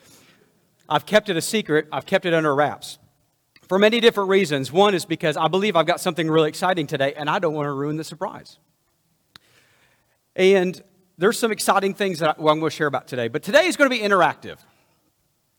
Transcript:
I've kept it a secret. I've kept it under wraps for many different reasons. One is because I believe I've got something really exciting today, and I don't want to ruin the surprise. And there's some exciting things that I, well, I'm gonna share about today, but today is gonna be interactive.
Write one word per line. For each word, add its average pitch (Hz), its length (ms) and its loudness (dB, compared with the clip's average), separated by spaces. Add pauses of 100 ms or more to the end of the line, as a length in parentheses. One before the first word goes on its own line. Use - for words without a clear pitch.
(920)
I've 151 160 -2
kept 208 240 2
it 170 80 -2
a 156 40 -2
secret. 156 480 -2
I've 139 160 -8
kept 185 200 0
it 170 80 2
under 156 200 2
wraps 135 460 -2 (600)
for 190 180 -2
many 220 220 4
different 214 280 2
reasons. 147 440 0
One 202 200 4
is 165 120 -2
because 160 320 -2
I 160 100 0
believe 190 300 0
I've 160 80 2
got 170 160 -2
something 165 280 -2
really 156 200 2
exciting 175 360 -2
today, 139 280 -2
and 147 160 -6
I 185 100 0
don't 160 140 -2
want 147 140 -4
to 143 40 -4
ruin 143 240 -4
the 160 80 -8
surprise. - 560 -14 (1800)
And 185 480 2 (340)
there's 208 220 0
some 226 140 0
exciting 196 400 0
things 185 260 -4
that 156 180 0
I, 135 40 -12
well, 151 100 4
I'm 156 80 2
gonna 160 120 -2
share 156 160 -2
about 131 200 -4
today, 120 220 -4
but 135 120 -6
today 294 260 0
is 247 100 -4
gonna 277 120 4
be 247 100 -2
interactive. 165 580 0 (1000)